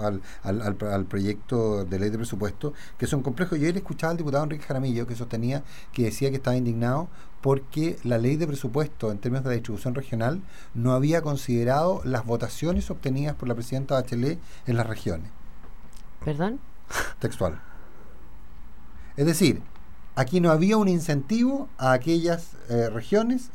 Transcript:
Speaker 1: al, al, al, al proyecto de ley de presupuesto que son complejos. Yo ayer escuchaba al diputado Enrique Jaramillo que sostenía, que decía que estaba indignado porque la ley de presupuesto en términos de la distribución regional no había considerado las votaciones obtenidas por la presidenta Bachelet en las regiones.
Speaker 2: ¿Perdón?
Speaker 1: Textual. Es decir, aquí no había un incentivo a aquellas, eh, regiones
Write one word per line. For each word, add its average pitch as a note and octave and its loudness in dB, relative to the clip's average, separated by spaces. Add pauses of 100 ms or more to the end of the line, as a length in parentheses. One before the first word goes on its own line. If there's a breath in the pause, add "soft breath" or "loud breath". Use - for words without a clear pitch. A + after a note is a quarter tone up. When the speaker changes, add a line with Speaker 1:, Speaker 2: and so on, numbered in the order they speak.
Speaker 1:
al, G2+ 0 (220 loud breath)
al, G#2 0
al, G#2 0 (160)
al G2 0
proyecto G#2 0
de F#2 -2
ley G#2 2
de A2 -2
presupuesto A2 -4 (220 loud breath)
que A#2+ -2
son C#3 0
complejos. D#3+ 0
Yo C#3+ 2
ayer F3 2
escuchaba E3 -2
al E3+ -2
diputado D3 0
Enrique D3+ -4
Jaramillo C3 0
que A#2 -6
sostenía, A#2+ -2 (280 loud breath)
que B2 2
decía A2+ 2
que C3+ -2
estaba B2+ 2
indignado B2 2 (320 loud breath)
porque C#3 2
la A#2+ 4
ley B2+ 4
de E3 2
presupuesto C#3+ -2
en G2+ -4
términos B2+ 0
de C3 -2
la B2 2
distribución A#2+ -2
regional C3 0 (320 loud breath)
no A#2 4
había D3 4
considerado C#3+ 2
las B2+ 0
votaciones A#2+ 0
obtenidas C#3+ 0
por B2+ -4
la A#2 0
presidenta C3+ -2
Bachelet B2+ 0 (280 loud breath)
en A#2+ 4
las A#2 2
regiones. F#2 -2 (960)
Speaker 2:
¿Perdón? F3 0 (580 loud breath)
Speaker 1:
Textual. F2 0 (1600 loud breath)
Es C#3+ 4
decir, D#3+ 4 (560)
aquí C3 2
no E3+ 6
había F#3 6
un G#3+ 6
incentivo G3+ 2
a B2+ 4
aquellas, E3+ 2 (200)
eh, A#2 4
regiones A3 2